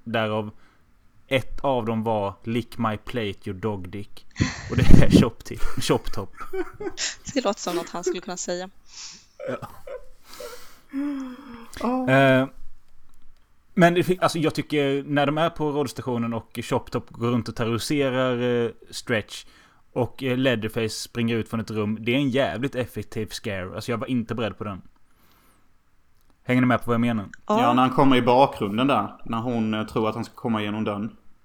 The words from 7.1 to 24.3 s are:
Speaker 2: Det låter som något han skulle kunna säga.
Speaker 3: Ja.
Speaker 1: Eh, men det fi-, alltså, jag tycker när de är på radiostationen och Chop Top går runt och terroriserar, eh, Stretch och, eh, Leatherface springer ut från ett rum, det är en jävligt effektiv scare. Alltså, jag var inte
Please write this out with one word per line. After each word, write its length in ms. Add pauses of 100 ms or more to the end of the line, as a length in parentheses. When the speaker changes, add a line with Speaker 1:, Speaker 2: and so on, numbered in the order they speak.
Speaker 2:
Det 100
låter 160
som 160
något 140
han 140
skulle 160
kunna 160
säga. 340 (3000)
Speaker 3:
Ja. 300
Speaker 1:
Eh, 380 (1300)
men 200
det 100
fi-, 160
alltså, 180
jag 160
tycker 520
när 200
de 120
är 120
på 220
radiostationen 640
och 280
Chop 280
Top 200
går 200
runt 180
och 80
terroriserar, 1080
eh, 60 (200)
Stretch 540 (480)
och, 300
eh, 140
Leatherface 520
springer 480
ut 120
från 120
ett 100
rum, 300
det 140
är 40
en 120
jävligt 440
effektiv 520
scare. 480
Alltså, 160
jag 80
var 80
inte 280